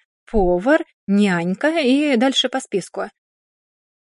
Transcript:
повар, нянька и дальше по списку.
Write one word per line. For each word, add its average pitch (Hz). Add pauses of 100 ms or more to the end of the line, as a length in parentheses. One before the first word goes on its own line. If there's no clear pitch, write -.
(260)
повар, 208 (240)
нянька 202
и 277
дальше 262
по 262
списку. 196 (1040)